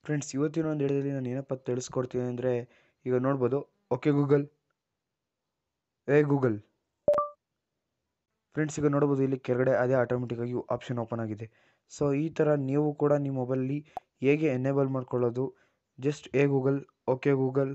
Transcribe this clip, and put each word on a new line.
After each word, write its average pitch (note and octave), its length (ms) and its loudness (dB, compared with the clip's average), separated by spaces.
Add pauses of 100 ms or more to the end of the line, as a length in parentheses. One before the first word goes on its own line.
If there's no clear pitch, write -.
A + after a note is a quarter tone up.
ಫ್ರೆಂಡ್ಸ್, D3+ 220 -4 (100)
ಇವತ್ತಿನ D#3 340 -2
ಒಂದು D3+ 140 -2
ವಿಡಿಯೋದಲ್ಲಿ C#3 300 0
ನಾನು B2+ 160 -4
ಏನಪ್ಪ C3+ 220 -6 (140)
ತಿಳಿಸ್ಕೊಡ್ತೀನಿ B2 640 -4
ಅಂದರೆ, B2 200 -2 (560)
ಈಗ B2+ 80 0 (100)
ನೋಡ್ಬೋದು, C3+ 340 2 (360)
ಓಕೆ D3+ 220 2
Google, C#3+ 260 4 (1700)
ಏ - 20 8 (140)
Google. B2+ 260 2 (2000)
ಫ್ರೆಂಡ್ಸ್, D3+ 260 -2
ಈಗ D3 140 4
ನೋಡ್ಬೋದು, C#3+ 320 2
ಇಲ್ಲಿ C3 200 -2
ಕೆಳಗಡೆ B2+ 260 2 (100)
ಅದೇ B2+ 180 2
ಆಟೋಮೆಟಿಕ್ಕಾಗಿ A#2+ 540 -2 (200)
ಆಪ್ಷನ್ A#2+ 280 -6
ಓಪನ್ A2+ 200 -6
ಆಗಿದೆ. G#2+ 240 -8 (480)
So, - 80 -2 (200)
ಈ E3 40 -4 (120)
ಥರ D3+ 140 4 (160)
ನೀವು D3 160 2 (180)
ಕೂಡ D3 100 4 (120)
ನಿಮ್ಮ C3+ 180 -4
ಮೊಬೈಲಲ್ಲಿ C3 360 -2 (460)
ಹೇಗೆ D3 320 4
ಎನೇಬಲ್ C3+ 400 0
ಮಾಡ್ಕೊಳ್ಳೋದು, B2+ 480 -2 (640)
just D3 200 -4 (140)
ಏ C#3+ 120 6
Google, C#3 240 2 (360)
ಓಕೆ C#3 280 2
Google C3+ 340 0